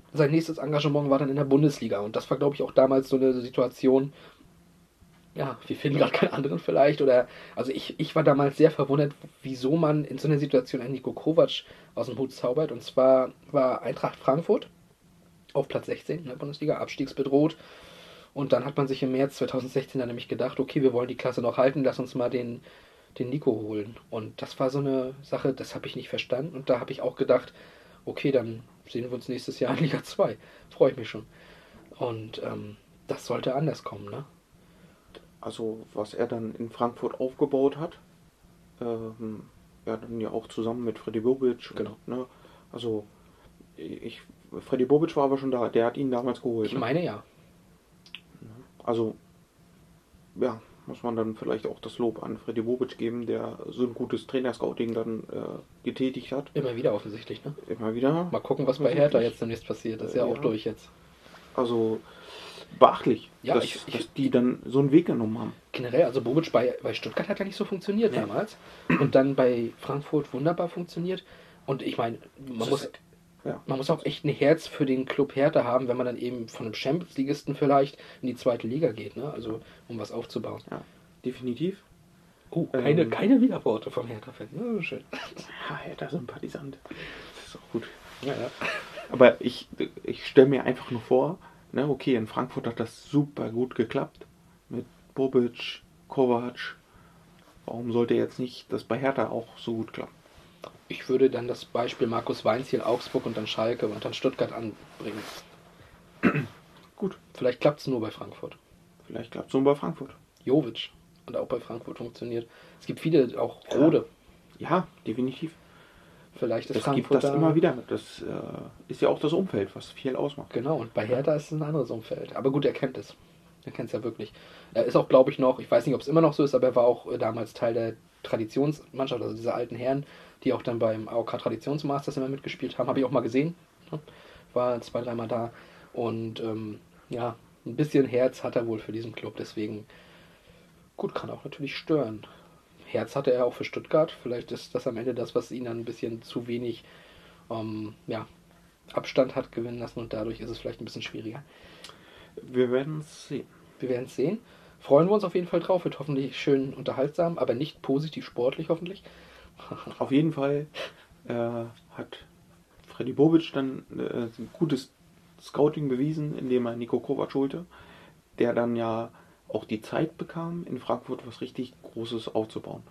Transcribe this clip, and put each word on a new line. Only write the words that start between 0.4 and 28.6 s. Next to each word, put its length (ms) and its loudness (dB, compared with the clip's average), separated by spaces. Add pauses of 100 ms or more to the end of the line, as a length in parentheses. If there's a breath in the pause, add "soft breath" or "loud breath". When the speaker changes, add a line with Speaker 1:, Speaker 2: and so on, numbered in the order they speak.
Speaker 1:
Engagement 520 2
war 80 6
dann 120 0
in 60 0
der 80 2
Bundesliga. 560 4
Und 160 -4
das 140 -4
war, 80 0
glaub 160 2
ich, 80 -4
auch 100 -4
damals 360 6
so 80 2
eine 180 4
Situation, 760 2 (1200 loud breath)
ja, 320 -4
wir 100 -4
finden 220 0
grad 140 4
keinen 200 2
anderen 260 -2
vielleicht. 440 6
Oder, 240 8 (300 loud breath)
also 160 -2
ich, 260 -6
ich 160 -4
war 80 6
damals 340 6
sehr 140 10
verwundert, 420 2 (300)
wieso 340 0
man 280 4
in 140 -8
so 100 -2
einer 100 4
Situation 440 2
einen 100 -6
Niko 200 -6
Kovac 520 2 (300 loud breath)
aus 120 -4
dem 120 -8
Hut 140 -2
zaubert. 400 -2
Und 100 -10
zwar 500 6 (180)
war 320 2
Eintracht 340 -2
Frankfurt 520 2 (840)
auf 160 0
Platz 180 -4
sechzehn 320 -6
in 80 -10
der 100 -10
Bundesliga, 420 -4
abstiegsbedroht. 760 4 (760 loud breath)
Und 200 2
dann 120 4
hat 120 -4
man 120 2
sich 160 -2
im 80 2
März 240 2
zweitausendsechzehn 640 -2
dann 80 -2
nämlich 180 -8
gedacht, 320 -4
okay, 240 0
wir 100 6
wollen 140 2
die 100 -6
Klasse 240 -2
noch 160 0
halten, 280 6
lass 160 2
uns 160 -6
mal 140 0
den, 320 -4 (580 loud breath)
den 100 -2
Nico 220 2
holen. 440 -4 (140)
Und 320 -8
das 160 -12
war 120 2
so 100 -2
eine 420 -2
Sache, 320 -2
das 220 -12
hab 100 -10
ich 80 -10
nicht 140 -10
verstanden. 480 -4
Und 120 -12
da 120 4
hab 100 -8
ich 100 -8
auch 140 -2
gedacht, 380 2 (520 loud breath)
okay, 280 -2
dann 320 0 (240)